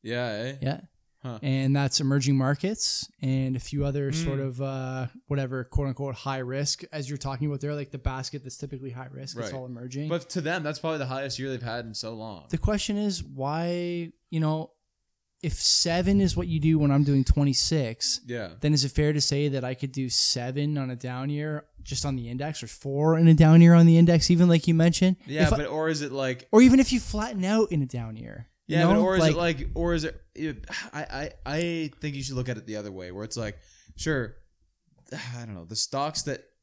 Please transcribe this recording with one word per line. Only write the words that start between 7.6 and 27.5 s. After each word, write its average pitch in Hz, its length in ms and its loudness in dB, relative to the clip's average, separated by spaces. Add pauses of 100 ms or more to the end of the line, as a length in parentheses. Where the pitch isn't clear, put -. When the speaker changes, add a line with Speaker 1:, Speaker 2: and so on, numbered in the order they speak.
Speaker 2:
there, 147 120 -6
like 143 160 -8
the - 80 -14
basket 131 460 -8
that's 131 140 -16
typically 135 340 -12
high 127 200 -14
risk, 135 260 -14
it's 117 140 -8
Speaker 1:
Right. - 20 -10
Speaker 2:
all 131 120 -10
emerging. 127 440 -10
Speaker 1:
But 170 220 -6
to 180 100 -4
them, 165 200 -4
that's 151 160 -6
probably 160 220 -6
the 131 80 -6
highest 131 320 -6
year 135 100 -6
they've 127 140 -8
had 117 220 -8
in 110 100 -14
so 113 180 -10
long. 107 380 -14
Speaker 2:
The 165 80 -4
question 208 380 -2
is 202 260 -4
why, 170 880 -6 (180)
you 165 100 -2
know, 156 320 -2 (720)
if 165 180 -4
seven 180 640 2
is 180 160 2
what 175 100 -2
you 160 120 -2
do 156 180 4
when 147 140 4
I'm 143 120 4
doing 139 200 4
twenty-six, 139 1000 0
Speaker 1:
Yeah. 117 260 -8 (100)
Speaker 2:
then 151 120 2
is 135 120 4
it 135 40 -4
fair 151 240 2
to 147 80 0
say 147 280 0
that 135 140 -4
I 127 100 -4
could 131 180 -8
do 131 180 -4
seven 135 680 -2
on 131 140 -4
a 127 40 -6
down 127 360 -8
year 151 340 -6 (160)
just - 240 -6
on 139 100 -2
the 117 140 -8
index 143 320 -8
or 117 60 -12
four 147 500 0
in 165 100 8
a 165 60 12
down 160 280 10
year 170 120 12
on 170 140 10
the 165 100 8
index, 170 320 6
even 175 180 6
like 165 200 4
you 170 80 4
mentioned? 175 500 4
Speaker 1:
Yeah, 151 220 0
Speaker 2:
If - 60 4
I 220 40 2
Speaker 1:
but, - 100 -4
or 156 220 -2
is 151 140 -2
it 139 80 -6
like 131 400 -4
Speaker 2:
or 220 100 10
even 254 180 10
if 269 120 2
you 254 80 0
flatten 214 460 -6
out 214 260 0